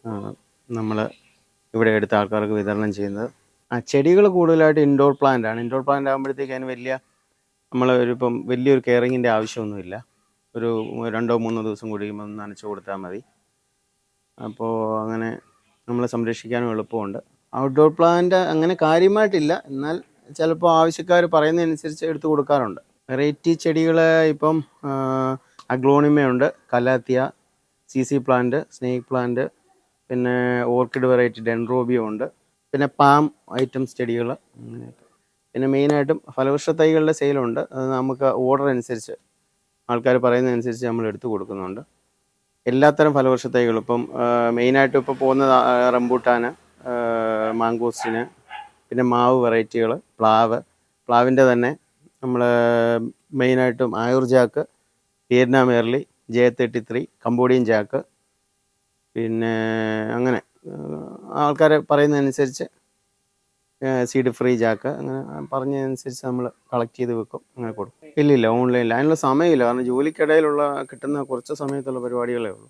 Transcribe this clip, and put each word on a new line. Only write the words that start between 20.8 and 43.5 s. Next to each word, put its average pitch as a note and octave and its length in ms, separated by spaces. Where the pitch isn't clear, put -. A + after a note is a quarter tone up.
പറയുന്നതനുസരിച്ച് D#3+ 720
എടുത്ത് D3+ 220
കൊടുക്കാറുണ്ട്. C3+ 480
വെറൈറ്റി D3 420
ചെടികൾ D#3+ 360
ഇപ്പം, D#3 240
ആ, - 20
അഗ്ലോണിമയുണ്ട്, C#3 720
കലാത്തിയ, B2+ 480
സി C3 160
സി C#3+ 180
പ്ലാന്റ്, B2 340
സ്നേക്ക് B2 340
പ്ലാന്റ്, B2 340
പിന്നെ B2 240
ഓർക്കിഡ് B2+ 380
വെറൈറ്റി A#2+ 360
ഡെൻഡ്രോബിയം A#2 640
ഉണ്ട്, G#2+ 160
പിന്നെ C#3 160
പാം C#3+ 240
ഐറ്റംസ് C3 380
ചെടികൾ, A#2+ 320
അങ്ങനെയൊക്കെ. A#2+ 720
പിന്നെ C3 240
മെയിനായിട്ടും C#3+ 420
ഫലവൃക്ഷ C3+ 320
തൈകളുടെ D#3 400
സെയിലുണ്ട്. C#3 420
അത് C3 100
നമുക്ക് C3 300
ഓർഡർ C#3 260
അനുസരിച്ച്, A#2+ 420
ആൾക്കാർ B2 340
പറയുന്നതനുസരിച്ച് B2 640
നമ്മൾ A#2 220
എടുത്ത് G2+ 220
കൊടുക്കുന്നുണ്ട്. G2 480
എല്ലാത്തരം D3 480
ഫലവൃക്ഷ C3 360